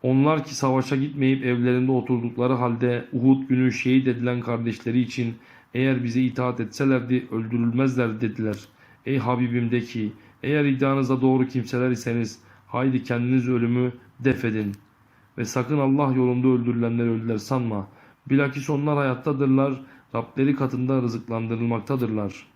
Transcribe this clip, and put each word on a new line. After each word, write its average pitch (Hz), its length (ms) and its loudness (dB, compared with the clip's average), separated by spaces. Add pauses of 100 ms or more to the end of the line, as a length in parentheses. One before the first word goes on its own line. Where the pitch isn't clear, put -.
Onlar 139 440 2
ki - 100 -12
savaşa 131 400 0
gitmeyip 135 500 0
evlerinde 123 460 2
oturdukları 120 600 0
halde 120 600 0
Uhud 135 360 4
günü 127 220 4
şehit 131 360 2
edilen 123 340 -2
kardeşleri 117 580 -2
için 117 360 -2 (380)
"Eğer 131 300 0
bize 120 180 0
itaat 123 380 -2
etselerdi 123 720 0
öldürülmezler." 117 920 0
dediler. 107 360 -2 (480)
Ey 135 120 -2
Habibim 120 540 0
de 120 100 2
ki, 110 320 -6 (300)
"Eğer 147 220 2
iddianızda 135 560 2
doğru 131 260 4
kimseler 127 440 -2
iseniz 117 480 -4 (280)
haydi 127 360 0
kendiniz 123 460 0
ölümü 123 440 2 (260)
def 127 260 0
edin. 107 260 -2 (680)
Ve 117 80 -4
sakın 131 320 -2
Allah 135 360 2
yolunda 127 340 2
öldürülenleri 117 640 2
öldüler 113 280 -2
sanma. 107 500 -2 (420)
Bilakis 139 400 0
onlar 147 280 0
hayattadırlar, 135 840 2 (340)
Rableri 135 400 0
katında 135 460 0
rızıklandırılmaktadırlar." 113 1500 -2